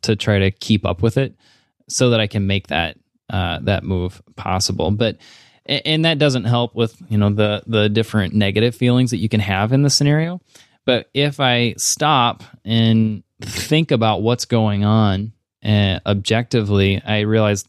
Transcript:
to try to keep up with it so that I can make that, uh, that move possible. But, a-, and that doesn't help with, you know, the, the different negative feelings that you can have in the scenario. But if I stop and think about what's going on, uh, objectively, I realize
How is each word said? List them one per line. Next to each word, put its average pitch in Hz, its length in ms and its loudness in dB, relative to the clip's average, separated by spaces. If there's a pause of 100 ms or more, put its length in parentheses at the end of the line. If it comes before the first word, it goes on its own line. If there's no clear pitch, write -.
to 110 140 0
try 101 220 0
to 98 120 2
keep - 360 -2
up 90 160 -2
with 113 140 0
it 135 180 -2 (540)
so 127 220 0
that 110 100 2
I 107 60 0
can 101 200 -4
make 98 220 -2
that, 80 280 -4 (340)
uh, 87 320 -4
that 98 220 -2
move 90 380 -6 (140)
possible. 92 560 -4
But, 107 240 -2 (500)
a-, - 220 -4
and 156 160 0
that 160 140 0
doesn't 131 260 0
help 120 320 0
with, 117 180 -2 (140)
you 107 100 0
know, 104 120 4
the, 104 360 0
the 107 220 2
different 104 460 0
negative 104 420 2
feelings 123 340 2
that 120 60 -4
you 107 120 -4
can 107 120 0
have 101 320 0
in 135 100 2
the 143 80 2
scenario. 156 500 0 (440)
But - 300 0
if 143 260 0
I 120 360 2
stop 135 680 0 (200)
and 113 600 2 (160)
think - 500 -2
about 110 320 0
what's 120 220 0
going 107 400 0
on, 107 480 2 (320)
uh, 104 420 2
objectively, 101 1000 0
I 107 160 -2
realize 104 480 0